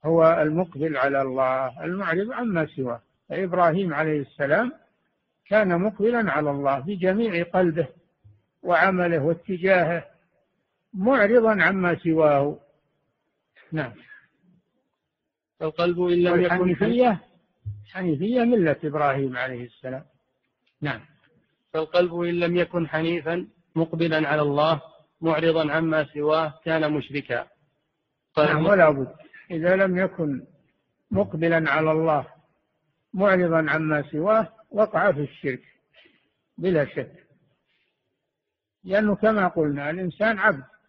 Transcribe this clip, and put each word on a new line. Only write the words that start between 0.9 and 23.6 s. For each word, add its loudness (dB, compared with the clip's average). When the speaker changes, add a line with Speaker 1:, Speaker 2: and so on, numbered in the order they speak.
Speaker 1:
على 0
الله -2
المعرض -4
عما -2
سواه، -8
فإبراهيم 0
عليه -2
السلام -2
كان 2
مقبلا -2
على -2
الله -2
بجميع -2
قلبه 0
وعمله 2
واتجاهه 0
معرضا 4
عما 2
سواه. 2
نعم. -6
Speaker 2:
فالقلب -2
إن 2
لم 2
يكن 0
Speaker 1:
والحنيفية، 2
حنيفية -2
ملة 4
إبراهيم -2
عليه -6
السلام. -14
نعم. -8
Speaker 2:
فالقلب 0
إن -2
لم 0
يكن -2
حنيفا -4